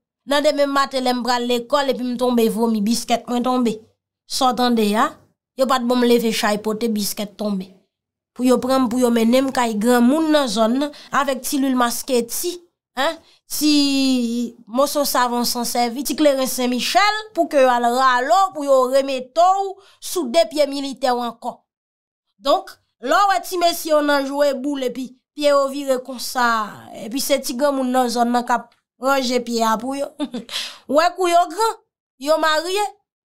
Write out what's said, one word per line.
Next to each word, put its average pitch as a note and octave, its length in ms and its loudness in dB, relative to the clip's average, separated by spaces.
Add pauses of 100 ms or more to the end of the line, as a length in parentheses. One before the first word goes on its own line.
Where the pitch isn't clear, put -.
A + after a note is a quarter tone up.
(260)
Nan C#4+ 180 0
demen C#4+ 300 0
maten, C4+ 320 -2
lè B3 80 2
m B3 120 -4
pral B3 200 0
lekòl B3 480 0
epi G#3+ 100 -4
m B3 140 -4
tonbe A#3+ 320 2
vomi, A3 320 0
bisket A#3 480 -2
mwen B3 160 -2
tonbe. B3+ 320 0 (480)
Sò - 320 0
tande A#3+ 320 2
ya, A3 160 2 (500)
yo B3+ 140 0
pa C4 100 2
t A#3+ 80 -2
bon B3 140 2
m A#3+ 60 4
leve A#3 280 4
chay G#3 240 0
pote A3 320 -4
biscuit G#3 480 -4
tonbe. G3+ 300 -6 (680)
Pou B3 80 -4
yo B3+ 160 4
pran, C4 320 0
pou B3+ 80 -2
yo B3 160 4
mennen A#3 320 2
m C4 80 -6
kay A3+ 240 -2
gran A#3+ 240 4
moun D#4 300 4
nan C#4+ 180 2
zòn A3+ 300 2
nan, C#4+ 140 -6 (200)
avèk C4+ 320 -2
ti C#4+ 140 -2
lil C4 180 0
maske A#3+ 480 0
ti, F4 240 -6 (480)
hein? C4 160 0 (320)
Ti D4+ 220 0 (960)
moso C#4+ 400 -2
savon A#3+ 400 0
san A#3+ 220 -4
sèvi, A#3+ 340 -2
ti C#4 160 -6
Clarence C4+ 380 2
Saint-Michel, E4 640 0 (180)
pou E4 100 2
ke D4 140 2
yo B3+ 100 6
al A#3+ 160 2
ralo, B3+ 520 4 (160)
pou C#4+ 120 -6
yo C4+ 140 6 (100)
remete C4+ 540 2 (160)
ou F#4+ 160 -6 (260)
sou D#4+ 300 -6
de E4 180 6
pye C#4+ 160 2
militè C4+ 460 -4
ankò. A#3+ 480 -8 (840)
Donk, E4+ 300 0 (320)
lò D#4+ 160 2 (100)
wè F4+ 140 0
ti F4+ 160 -4
mesye E4 420 0
nan C#4+ 240 0
jwe C#4+ 320 0
boule, C4+ 320 -4
epi B3+ 160 -10 (300)
pye D4 160 2
yo C#4 180 4
vire C4+ 320 -4
konsa, B3 460 -4 (560)
epi B3+ 180 -6
se C#4 160 0
ti C4+ 160 -8
gran C#4 220 0
moun B3+ 180 -2
nan B3 160 2
zòn A#3+ 240 0
nan A#3+ 80 0
k A#3+ 140 0
ap - 160 -10 (260)
ranje B3+ 480 0
pye A3+ 160 -2
a A3 160 2
pou C4 160 -6
yo. C#4 160 -6 (400)
<laughs> - 460 -8
Wè E4 180 4
kou F4+ 160 0
yo F4 220 4
gran, G#4+ 260 -2 (400)
yo D4 240 0
marye, E4 400 0 (420)